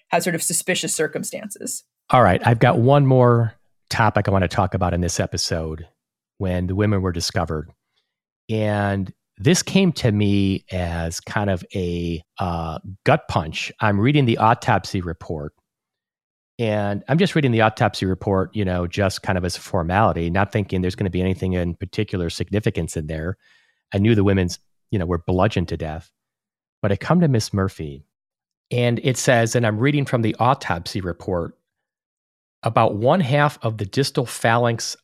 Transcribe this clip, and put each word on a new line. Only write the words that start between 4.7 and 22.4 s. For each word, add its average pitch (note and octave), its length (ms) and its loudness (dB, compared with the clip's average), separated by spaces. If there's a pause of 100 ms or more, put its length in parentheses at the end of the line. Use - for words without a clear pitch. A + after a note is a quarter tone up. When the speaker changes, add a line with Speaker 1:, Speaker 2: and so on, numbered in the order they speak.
Speaker 2:
about F2+ 200 0
in F2 60 0
this E2+ 180 -2
episode, D#2+ 680 -6 (500)
when F2+ 300 -2
the F#2 80 -2
women G#2 260 2
were F#2 80 0
discovered. E2 640 -6 (760)
And G2+ 640 -2 (260)
this D3 240 2
came F#3+ 320 0
to A2+ 180 0
me G2+ 580 2
as E2+ 500 -6
kind G#2 300 -4
of F2+ 140 -4 (100)
a, F2 480 -4 (160)
uh, E2+ 400 -4 (260)
gut C#3+ 240 2
punch. - 520 -4
I'm G#2 180 2
reading C#3 280 4
the A#2 120 2
autopsy G#2+ 640 0
report, D#2+ 520 -8 (1080)
and G#2 480 -2
I'm D3+ 100 2
just G3 160 2
reading C#3+ 160 2
the A2+ 120 4
autopsy G#2+ 440 2
report, F#2 480 0
you G#2 100 -2
know, F2+ 220 0
just F#2+ 360 -2
kind G2 140 0
of F2 80 -2
as F2 120 -4
a - 40 -16
formality, E2+ 720 0
not G2 220 0
thinking F#2+ 280 -2
there's F2+ 140 -2
gonna F#2+ 160 -2
be F2+ 100 -2
anything F#2 340 -2
in F2 200 -2
particular F#2 560 -4
significance F#2+ 640 -4